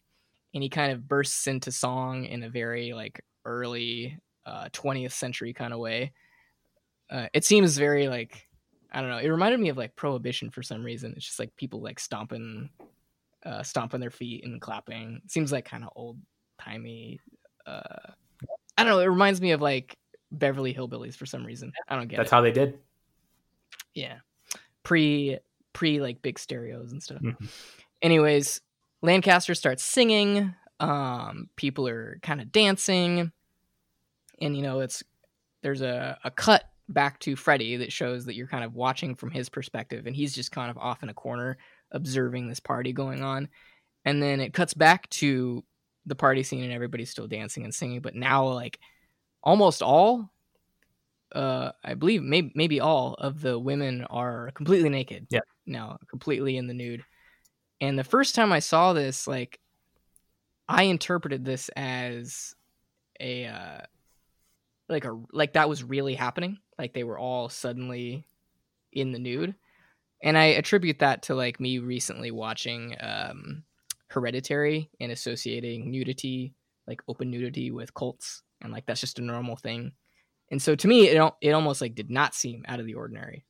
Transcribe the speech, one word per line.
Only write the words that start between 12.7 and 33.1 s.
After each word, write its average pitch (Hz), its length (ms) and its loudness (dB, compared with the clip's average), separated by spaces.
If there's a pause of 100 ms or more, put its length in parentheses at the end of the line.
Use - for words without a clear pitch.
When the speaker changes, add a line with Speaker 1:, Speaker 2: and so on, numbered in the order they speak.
Speaker 1:
uh, 113 180 -10
stomping 127 380 -6
their 120 100 -8
feet 120 340 -12
and 120 160 -12
clapping. 113 640 -12
It - 60 -18
seems, 151 220 -2
like, 127 160 -4
kinda 113 260 -14
old-timey, 113 1300 -16 (460)
uh, - 460 -14 (640)
I 220 60 8
don't 233 40 4
know, 190 120 6
it 180 60 6
reminds 190 340 6
me 185 100 2
of, 151 100 4
like, 135 380 -2 (320)
Beverly 139 420 0
Hillbillies 120 440 -10
for 135 100 -14
some 127 180 -10
reason. 120 280 -14 (160)
I 139 80 -4
don't 120 120 -6
get 110 80 -8
Speaker 2:
That's 113 140 2
Speaker 1:
it. - 40 6
Speaker 2:
how 120 60 12
they 117 120 6
did. 139 260 2 (1160)
Speaker 1:
Yeah. 127 240 -12 (640)
Pre, 147 560 4 (340)
pre, 151 280 2
like, 123 220 -6
big 131 160 -4
stereos 120 540 -10
and 139 100 -12
stuff. 139 180 -12
Speaker 2:
Mm-hmm. 117 240 -6 (560)
Speaker 1:
Anyways, 151 600 6 (420)
Lancaster 180 520 6
starts 131 300 0
singing. 202 720 4 (260)
Um, 127 760 -2
people 139 300 -2
are 117 360 -8
kinda 147 240 -4
dancing. 180 840 2 (1120)